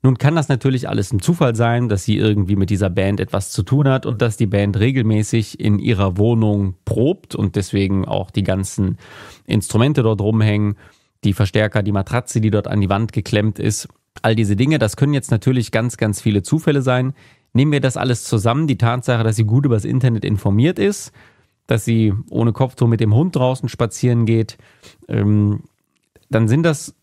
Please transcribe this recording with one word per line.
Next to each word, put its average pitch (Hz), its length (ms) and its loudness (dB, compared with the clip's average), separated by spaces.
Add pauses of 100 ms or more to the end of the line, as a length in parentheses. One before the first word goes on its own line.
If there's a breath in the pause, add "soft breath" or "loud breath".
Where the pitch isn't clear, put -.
Nun 131 160 2
kann 151 180 2
das 147 140 -2
natürlich 131 400 -2
alles 104 200 -4
ein 98 100 0
Zufall 151 340 2
sein, 117 340 0
dass 98 160 -2
sie 104 140 0
irgendwie 101 380 2
mit 95 120 0
dieser 98 220 0
Band 98 280 0
etwas 98 320 -4
zu - 120 -4
tun 139 260 2
hat 131 160 0
und 113 160 -4
dass 117 160 0
die 113 100 0
Band 101 320 0
regelmäßig 110 800 0
in 101 200 2
ihrer 98 400 0
Wohnung 104 560 2 (100)
probt 123 500 -2
und - 220 -2
deswegen 98 480 -2
auch 95 260 -4
die 104 120 -4
ganzen 95 560 -2 (480 loud breath)
Instrumente 117 560 0
dort 110 180 0
rumhängen, 104 560 0 (480 soft breath)
die 98 80 2
Verstärker, 107 500 0
die 98 100 -2
Matratze, 110 500 -2
die 107 80 2
dort 104 180 -2
an 101 140 0
die 92 80 0
Wand 107 240 -2
geklemmt 107 440 -2
ist, 107 300 -4 (320)
all 110 140 0
diese 107 200 0
Dinge. 120 240 2
Das 107 180 0
können 143 180 2
jetzt - 160 -4
natürlich 123 420 0
ganz, 117 240 -2
ganz 104 240 -2
viele 101 220 0
Zufälle 151 400 0
sein. 127 320 0 (400 soft breath)
Nehmen 147 180 4
wir 143 80 0
das 131 160 0
alles 123 280 -2
zusammen, 120 420 0
die 131 100 0
Tatsache, 120 480 0
dass 110 120 0
sie 113 80 2
gut 123 200 2
übers 113 220 2
Internet 117 400 0
informiert 107 520 2
ist, 202 340 -2 (540 soft breath)
dass 110 200 -2
sie 113 260 2 (160)
ohne 113 240 0
Kopftuch 127 360 0
mit 113 120 2
dem 107 140 2
Hund 165 200 2
draußen 127 360 -2
spazieren 117 560 0
geht, 113 320 0 (500 loud breath)
ähm, 104 540 2 (680)
dann 113 140 2
sind 131 160 2
das 160 400 -2